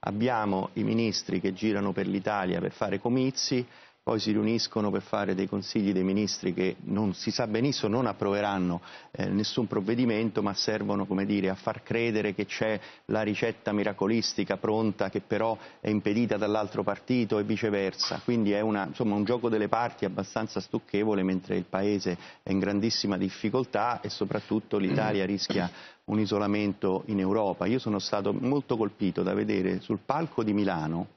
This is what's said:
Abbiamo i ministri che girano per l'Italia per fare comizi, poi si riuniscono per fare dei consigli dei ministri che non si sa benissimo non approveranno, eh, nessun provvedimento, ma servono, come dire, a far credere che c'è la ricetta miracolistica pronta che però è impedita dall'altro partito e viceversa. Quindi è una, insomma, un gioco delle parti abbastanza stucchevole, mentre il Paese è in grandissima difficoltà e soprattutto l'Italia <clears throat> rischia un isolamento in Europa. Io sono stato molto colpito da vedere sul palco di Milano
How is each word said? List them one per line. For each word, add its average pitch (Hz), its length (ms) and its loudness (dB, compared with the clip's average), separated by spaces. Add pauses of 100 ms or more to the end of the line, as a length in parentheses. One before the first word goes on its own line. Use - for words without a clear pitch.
Abbiamo 104 720 0
i 110 100 -2
ministri 107 580 0
che 95 120 0
girano 101 400 0
per 98 160 -2
l'Italia 95 500 0
per 95 140 -2
fare 98 260 -2
comizi, 131 680 0 (420)
poi 113 140 2
si 107 100 -2
riuniscono 107 640 2
per 98 100 -2
fare 101 320 -2
dei 95 140 -2
consigli 101 440 0
dei 92 120 2
ministri 98 500 0
che 92 300 0
non 98 280 0
si 107 200 -4
sa 117 160 0
benissimo 110 420 0
non 123 160 2
approveranno, 98 760 0 (300)
eh, - 160 -4
nessun 104 400 0
provvedimento, 113 760 0
ma 101 120 0
servono, 101 520 0
come 98 200 0
dire, 101 220 2
a 95 80 -2
far - 260 -4
credere 107 500 0
che 101 140 -2
c'è 110 320 0 (280)
la 107 160 2
ricetta 107 500 0
miracolistica 101 840 0
pronta 107 520 2
che 98 120 -2
però 110 360 0 (220)
è - 80 -4
impedita 107 480 2
dall'altro 104 480 0
partito 107 560 0
e - 20 0
viceversa. 104 800 0
Quindi 113 300 2
è 101 80 2
una, 107 260 0
insomma, 107 300 -2
un 104 80 2
gioco 120 240 0
delle 107 180 2
parti 113 380 0
abbastanza 98 560 -2
stucchevole, 104 640 0
mentre 95 320 0
il 92 80 -2
Paese 95 520 0 (280)
è 98 80 -2
in 95 80 2
grandissima 101 560 0
difficoltà 110 840 -2
e - 80 -8
soprattutto 107 680 -2
l'Italia 107 480 2
<clears throat> - 0 -
rischia 95 420 -2 (360)
un 107 160 0
isolamento 101 840 0
in 107 120 0
Europa. 95 480 2
Io 123 140 2
sono 104 180 -2
stato 104 340 0
molto 131 440 0
colpito 98 480 0
da 95 100 0
vedere 95 460 0
sul 104 180 -4
palco 147 460 -2
di 107 80 0
Milano 87 640 0